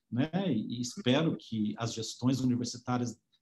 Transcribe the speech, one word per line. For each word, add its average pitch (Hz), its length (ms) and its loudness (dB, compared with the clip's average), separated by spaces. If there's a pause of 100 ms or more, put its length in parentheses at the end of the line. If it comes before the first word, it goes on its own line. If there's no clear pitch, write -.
(100)
né? 131 200 0 (180)
E, 120 280 0
e 123 40 -4
espero 143 560 2
que 107 420 -2
as 113 160 -2
gestões 120 460 0
universitárias 123 760 0 (260)